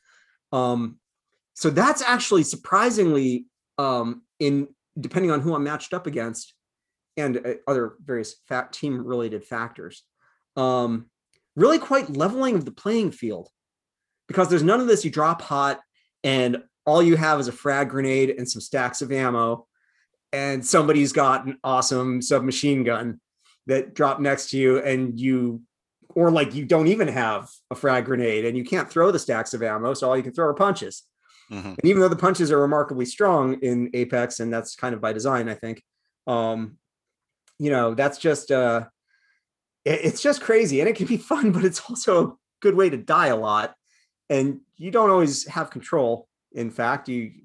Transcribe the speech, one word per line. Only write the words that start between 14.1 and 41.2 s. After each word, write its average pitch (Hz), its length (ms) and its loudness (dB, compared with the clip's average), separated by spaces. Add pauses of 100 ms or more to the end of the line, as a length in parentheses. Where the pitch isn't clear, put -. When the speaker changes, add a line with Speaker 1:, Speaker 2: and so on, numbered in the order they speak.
Speaker 1:
because 185 220 0
there's 165 140 4
none 208 180 4
of 254 60 -2
this, 220 180 -6
you 156 60 -6
drop 160 320 -2
hot 139 380 -2 (440)
and 127 380 0 (240)
all 156 160 6
you 165 140 6
have 156 220 2
is 131 100 -4
a 120 40 -6
frag 139 380 -2
grenade 135 400 2
and 123 180 -6
some 110 120 -8
stacks 127 420 -4
of 131 100 -6
ammo, 117 540 0 (640)
and 139 320 -4
somebody's 151 480 4
got 135 320 4
an 135 180 -8
awesome 127 600 0
submachine 131 640 0
gun 117 360 -4 (460)
that 131 280 -2
dropped 143 260 2
next 139 300 -2
to 135 80 -2
you, 131 200 4
and 131 400 -2
you, 123 420 0 (540)
or, 170 160 4
like, 143 240 2
you 143 100 -6
don't 160 240 4
even 202 200 2
have 113 420 -4 (200)
a 127 40 -8
frag 127 320 0
grenade 117 380 0
and 117 120 -2
you 123 80 -4
can't 175 240 -4
throw 170 220 2
the 170 80 2
stacks 113 340 -4
of 117 100 -6
ammo, 113 300 -2
so - 160 -4
all 131 80 2
you 131 60 0
can 120 100 -10
throw 165 140 -2
are 147 80 0
punches. 190 480 -2 (480)
Speaker 2:
Mm-hmm. 101 180 -10
Speaker 1:
And 92 160 -6
even 190 160 6
though 185 80 6
the 165 80 0
punches 175 360 2
are 147 80 4
remarkably 143 440 0
strong 139 560 2
in 123 320 -2
Apex, 123 480 -2
and 117 120 -4
that's 113 240 -6
kind 123 180 -6
of 107 60 -8
by 110 120 -2
design, 117 360 -2
I 110 60 -8
think, 113 280 -12 (460)
um, 113 480 -2 (800)
you 147 120 -2
know, 120 240 2
that's 139 240 0
just, 147 340 0
uh, 117 340 2 (1000)
it, 156 200 0
it's - 180 -2
just 285 180 2
crazy, 214 400 2
and 180 80 2
it 226 80 0
can 185 100 -2
be 226 100 0
fun, 285 360 0